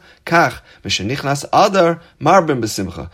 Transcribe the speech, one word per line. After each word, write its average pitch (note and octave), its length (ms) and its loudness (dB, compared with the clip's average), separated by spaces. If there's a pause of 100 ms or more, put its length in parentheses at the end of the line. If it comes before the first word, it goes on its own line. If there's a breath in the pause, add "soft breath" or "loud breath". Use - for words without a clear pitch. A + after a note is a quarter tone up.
(260 soft breath)
kach D#3+ 300 2 (280 soft breath)
mishenichnas C#3 680 -4
adar E3+ 480 2 (180 soft breath)
marbim D3+ 440 2
besimcha. F2 500 -8